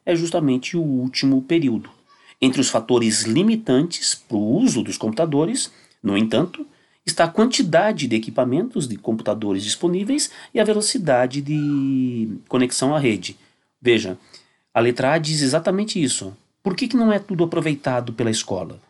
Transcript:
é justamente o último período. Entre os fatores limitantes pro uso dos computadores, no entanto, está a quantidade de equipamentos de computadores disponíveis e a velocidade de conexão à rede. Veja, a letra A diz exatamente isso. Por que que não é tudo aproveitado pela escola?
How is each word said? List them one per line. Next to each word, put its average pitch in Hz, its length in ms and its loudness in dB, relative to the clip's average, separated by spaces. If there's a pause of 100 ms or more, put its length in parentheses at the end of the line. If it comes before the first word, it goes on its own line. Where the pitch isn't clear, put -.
é 175 100 2
justamente 165 600 0
o 165 40 2
último 131 600 2
período. 131 480 0 (500)
Entre 131 220 2
os 123 80 0
fatores 117 540 2
limitantes 165 880 0
pro - 240 -6
uso 127 460 2
dos 95 120 -6
computadores, 156 760 -2 (320)
no 98 120 0
entanto, 113 520 0 (360)
está - 200 0
a 165 60 2
quantidade 185 760 2
de 110 80 0
equipamentos 127 720 -2
de 107 80 -8
computadores 107 680 -4
disponíveis 190 680 -2 (240)
e 233 60 0
a 214 40 4
velocidade 151 800 0
de 135 960 0 (100)
conexão 131 480 0
à 151 40 2
rede. 107 360 0 (460)
Veja, 107 340 2 (560)
a 120 80 0
letra 123 340 2
A 165 40 2
diz 156 240 -4
exatamente 185 600 0
isso. 104 360 -4 (240)
Por 185 140 -4
que 247 120 -2
que 247 80 0
não 226 160 4
é 202 60 2
tudo 190 260 -2
aproveitado 143 720 -2
pela 113 160 -2
escola? 95 500 -6 (100)